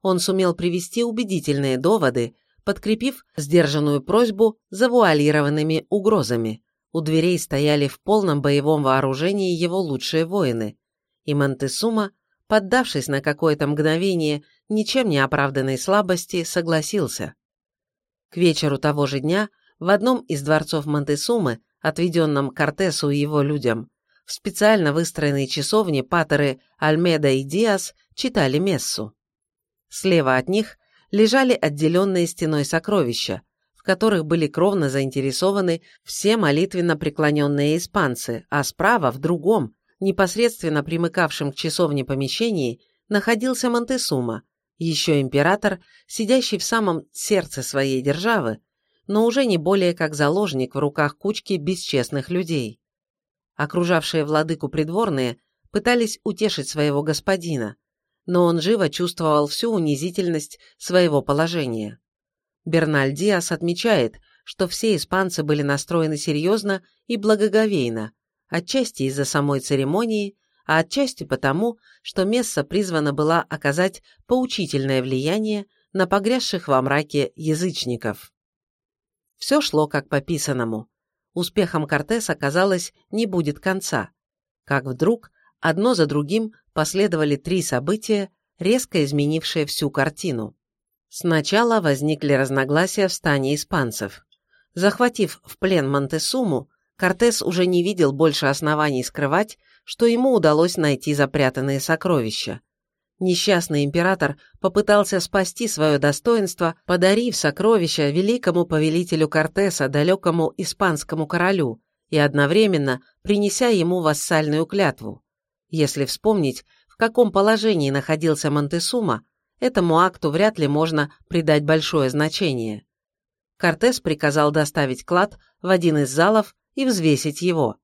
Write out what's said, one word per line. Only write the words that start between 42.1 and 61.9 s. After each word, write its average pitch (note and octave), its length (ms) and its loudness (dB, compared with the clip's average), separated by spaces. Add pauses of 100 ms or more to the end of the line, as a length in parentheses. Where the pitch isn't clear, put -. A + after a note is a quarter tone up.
находился A#3 600 0
Монтесума, A#3 720 -4 (340)
еще D#3 420 0
император, E3+ 600 0 (280)
сидящий A#3 500 0
в E3+ 60 -4
самом G3+ 480 0
сердце E3+ 520 -2
своей C3+ 380 -2
державы, C#3+ 580 0 (480)
но G#3 180 2
уже B3 200 2
не G3+ 120 2
более F3+ 360 2
как D#3 220 -4
заложник D3 600 0
в C#3 40 -2
руках D3 380 -2
кучки G3+ 360 -6
бесчестных D3 760 -4
людей. D#3+ 500 -4 (760)
Окружавшие E3 680 -2
владыку D#3 460 -2
придворные D#3 680 -2 (340)
пытались A#3 520 0
утешить F3 460 -4
своего D3 340 0
господина, D#3 720 -4 (500)
но F3 200 4
он E3+ 160 2
живо F#3+ 280 2
чувствовал D#3 580 0
всю A3+ 260 -4
унизительность E3 840 -2 (180)
своего E3+ 440 2
положения. C#3 800 -2 (640)